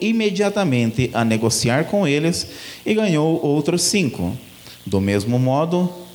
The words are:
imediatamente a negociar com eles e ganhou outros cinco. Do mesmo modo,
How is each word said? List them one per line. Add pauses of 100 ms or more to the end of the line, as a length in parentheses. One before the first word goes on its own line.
imediatamente
a
negociar
com
eles (360)
e
ganhou
outros
cinco. (480)
Do
mesmo
modo, (280)